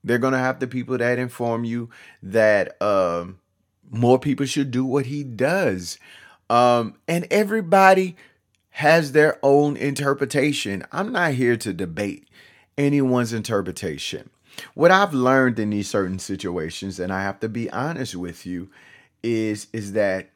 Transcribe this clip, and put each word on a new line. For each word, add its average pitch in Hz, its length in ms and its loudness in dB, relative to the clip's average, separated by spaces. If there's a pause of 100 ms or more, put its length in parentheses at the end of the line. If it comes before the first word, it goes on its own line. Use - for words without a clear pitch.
They're 120 140 0
gonna 131 220 0
have 127 200 -2
the 131 80 -4
people 123 300 -6
that 123 220 0
inform 120 460 -4
you 117 260 -6 (320)
that, 104 580 2
um, 92 560 -2 (540)
more 120 260 4
people 139 300 -2
should 139 240 -2
do 123 120 -2
what 131 220 -2
he 143 180 -8
does. 123 760 -2 (500)
Um, 120 460 4 (120)
and 175 220 -2
everybody 190 880 4 (540)
has 151 420 2
their 151 300 4
own 143 340 4
interpretation. 139 1160 -2
I'm 202 200 -6
not 175 220 0
here 123 240 2
to 107 160 -6
debate 90 560 -6 (480)
anyone's 131 560 2
interpretation. 98 960 -6 (460)
What 170 160 6
I've 190 240 2
learned 127 420 4
in 104 140 -2
these 101 180 -4
certain 95 300 -2
situations, 92 800 -8
and 90 120 -4
I 95 120 -2
have 98 160 -6
to 113 100 -4
be 113 220 -8
honest 131 440 -6
with 87 300 -12
you, 90 240 -10 (540)
is, 110 500 -4
is 101 200 -10
that 95 420 -2